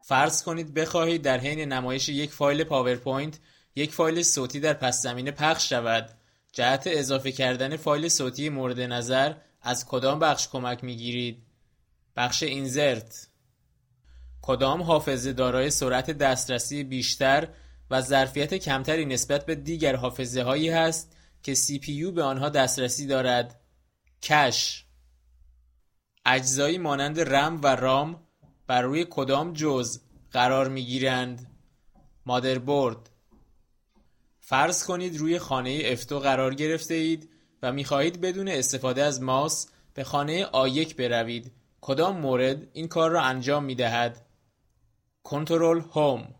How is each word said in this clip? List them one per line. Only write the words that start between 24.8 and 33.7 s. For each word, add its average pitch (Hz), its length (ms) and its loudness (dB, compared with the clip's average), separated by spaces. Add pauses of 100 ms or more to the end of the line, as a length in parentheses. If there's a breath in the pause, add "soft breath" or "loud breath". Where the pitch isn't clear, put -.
اجزایی 131 520 2
مانند 151 420 -2
رم 151 420 2
و 143 60 4
رام 135 560 2 (440)
بر 123 140 4
روی 143 280 0
کدام 143 440 0
جزء 135 460 -2 (320)
قرار 131 380 4
می‌گیرند؟ 127 800 -4 (800)
مادربرد. 127 840 0 (1300)